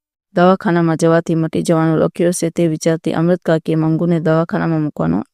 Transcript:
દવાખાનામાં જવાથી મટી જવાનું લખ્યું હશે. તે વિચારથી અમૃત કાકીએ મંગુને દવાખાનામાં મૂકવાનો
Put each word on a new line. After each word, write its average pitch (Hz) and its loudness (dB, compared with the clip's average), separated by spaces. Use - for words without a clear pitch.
દવાખાનામાં 175 2
જવાથી 165 2
મટી 160 -2
જવાનું 160 0
લખ્યું 170 0
હશે. 170 -4
તે 170 -2
વિચારથી 160 -2
અમૃત 175 0
કાકીએ 160 0
મંગુને 160 0
દવાખાનામાં 165 0
મૂકવાનો 160 -2